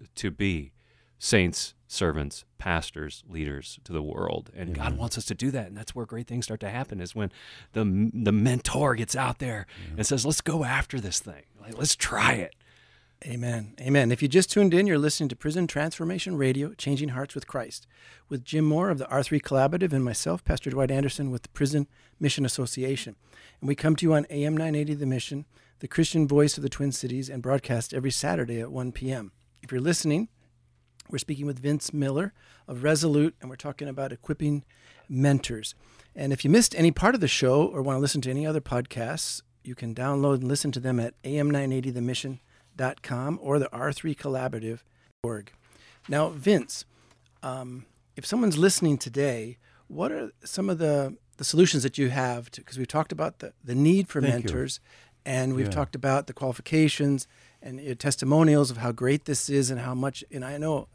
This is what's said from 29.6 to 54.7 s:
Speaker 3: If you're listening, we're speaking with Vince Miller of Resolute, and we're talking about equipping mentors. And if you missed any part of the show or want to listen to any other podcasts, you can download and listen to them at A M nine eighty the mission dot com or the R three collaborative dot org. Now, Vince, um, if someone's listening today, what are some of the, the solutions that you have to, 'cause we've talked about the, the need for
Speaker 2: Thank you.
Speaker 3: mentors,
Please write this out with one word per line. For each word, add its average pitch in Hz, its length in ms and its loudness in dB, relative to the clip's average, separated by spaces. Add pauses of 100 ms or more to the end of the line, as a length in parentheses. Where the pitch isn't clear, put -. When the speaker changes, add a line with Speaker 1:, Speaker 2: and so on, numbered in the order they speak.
Speaker 3:
If - 80 -12
you're 127 80 -2
listening, 170 480 2 (840)
we're - 80 -6
speaking 143 280 -6
with 139 120 -4
Vince 143 340 -2
Miller 147 400 0 (360)
of 127 160 -6
Resolute, 151 560 4
and 127 100 -14
we're 131 60 -14
talking 147 320 -10
about 135 240 -6
equipping 147 520 -2 (440)
mentors. 131 640 2 (400)
And 139 180 -2
if 131 120 -2
you 139 60 4
missed 220 260 6
any 165 160 6
part 233 240 4
of 220 40 -6
the 165 80 2
show 139 380 4
or 147 160 -4
want 135 140 -2
to 131 40 0
listen 143 220 0
to 127 80 -4
any 143 160 -2
other 156 140 -2
podcasts, 127 840 -6 (220)
you 127 100 -14
can 117 200 -8
download 139 420 2
and 127 120 -2
listen 143 240 0
to 127 80 -6
them 127 200 0
at 117 140 -4 (100)
A 135 120 -4
M 147 140 2
nine 139 220 0
eighty 131 180 -2
the 123 100 -6
mission 127 380 -6 (380)
dot 131 260 -4
com 131 400 -4
or 143 160 2
the 135 140 0
R 135 200 -4
three 151 220 -6
collaborative 123 640 -4
dot - 40 -20 (420)
org. 107 280 -8 (560)
Now, 151 200 2
Vince, 156 560 0 (580)
um, 127 440 -10 (300)
if 139 80 -12
someone's 214 340 2
listening 165 400 6
today, 123 600 -2 (300)
what 190 240 -4
are - 180 -8 (140)
some 196 260 -4
of 170 80 -2
the, 147 380 0 (220)
the 135 60 -6
solutions 156 380 6
that 131 160 -2
you 139 120 2
have 123 420 -2
to, - 100 -18
'cause - 160 -14
we've 127 100 -4
talked 160 240 -2
about 160 280 -6
the, - 120 -12 (120)
the 123 100 -4
need 170 340 6
for 147 120 -2
Speaker 2:
Thank 135 120 4
you. 123 60 0 (120)
Speaker 3:
mentors, 131 300 -4 (460)